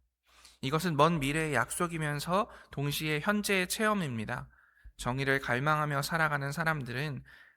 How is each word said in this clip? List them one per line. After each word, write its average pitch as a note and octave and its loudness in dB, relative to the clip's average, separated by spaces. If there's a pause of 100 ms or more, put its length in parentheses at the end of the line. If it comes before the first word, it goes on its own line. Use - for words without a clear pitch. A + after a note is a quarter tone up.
(600)
이것은 D#3 0
먼 D#3+ 6
미래의 D3 0
약속이면서 D#3+ 0 (220)
동시에 D3 -2
현재의 G3+ 2
체험입니다. D3 -2 (480)
정의를 C3+ 0
갈망하며 D3 0
살아가는 D3 0
사람들은 C#3+ -4 (340)